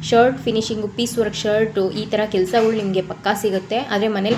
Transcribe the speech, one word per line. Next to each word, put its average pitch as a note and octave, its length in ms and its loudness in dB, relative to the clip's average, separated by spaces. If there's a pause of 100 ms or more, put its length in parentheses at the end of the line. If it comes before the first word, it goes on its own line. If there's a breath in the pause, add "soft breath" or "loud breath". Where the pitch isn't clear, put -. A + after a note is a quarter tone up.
ಶರ್ಟ್ B3+ 360 4
ಫಿನಿಶಿಂಗು, A3 500 -2
ಪೀಸ್ A#3 300 -4
ವರ್ಕ್ G#3 180 0
ಶರ್ಟು, G#3+ 540 0
ಈ G#3+ 160 -6
ಥರ G#3 140 0 (120)
ಕೆಲ್ಸಗಳು A3 400 2
ನಿಮ್ಗೆ G3 300 0
ಪಕ್ಕಾ - 320 -2
ಸಿಗುತ್ತೆ. G3+ 440 -2
ಆದ್ರೆ A3 300 0
ಮನೇಲಿ G#3+ 300 0